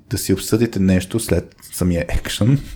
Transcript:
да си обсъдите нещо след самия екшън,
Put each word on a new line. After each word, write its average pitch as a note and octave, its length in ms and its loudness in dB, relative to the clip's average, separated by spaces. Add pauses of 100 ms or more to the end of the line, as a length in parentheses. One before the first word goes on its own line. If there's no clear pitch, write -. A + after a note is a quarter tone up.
да - 80 -2
си - 160 0
обсъдите A2 460 0
нещо F#2+ 400 2
след - 360 -2 (160)
самия F2 380 0
екшън, - 500 2 (160)